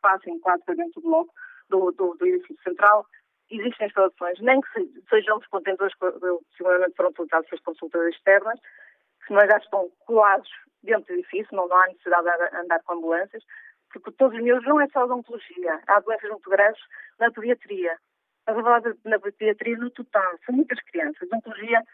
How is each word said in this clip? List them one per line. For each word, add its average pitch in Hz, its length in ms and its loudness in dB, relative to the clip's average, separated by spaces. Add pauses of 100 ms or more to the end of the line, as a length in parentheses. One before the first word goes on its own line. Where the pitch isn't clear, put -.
passem 190 380 0
quase 359 260 0
para 349 100 -4
dentro 339 240 -8
do 330 80 -8
bloco, 330 260 0 (360)
do, 185 240 2
do, 180 220 -4
do 175 100 -4
edifício 180 380 -4
central. 208 420 4 (440)
Existem 226 360 -6
instalações, 185 540 -2
nem 254 200 2
que 269 140 -6
se-, - 340 -8
sejam 214 300 2
os - 100 -16
contentores 196 460 -4
que, - 120 -6
eh, 180 340 -4 (180)
seguramente 180 380 0
foram 180 160 0
utilizados 160 360 -2
pelas - 160 -14
consultas 170 440 -4
externas, 196 520 0 (640)
que - 80 -10
nós 202 160 8
já 214 80 6
estão 190 320 -4 (160)
colados 208 440 4 (340)
dentro 202 220 -2
do 180 140 -6
edifício, 208 360 -8
não, 180 120 -2
não 180 100 2
há 185 100 6
necessidade 175 380 -2
de 175 320 -2
andar 170 260 -2
com 180 100 -8
ambulâncias, 170 500 -6 (480)
porque 180 200 -16
todos 247 260 2
os 226 60 -6
meus 240 220 2
não 294 160 4
é 285 80 0
só 262 160 -2
de 247 80 -4
oncologia, 190 760 -8
há 202 140 6
doenças 214 280 -8
muito 208 200 -14
graves 202 320 2 (360)
na 233 140 0
pediatria. 208 640 -6 (480)
A 220 80 -2
verdade, 233 400 2 (100)
na 220 140 -2
pediatria 214 600 -4
no 240 120 -8
total, 190 560 -4
são 247 80 -6
muitas 262 280 -2
crianças. - 500 -8
A 226 60 -2
oncologia 226 440 -2 (120)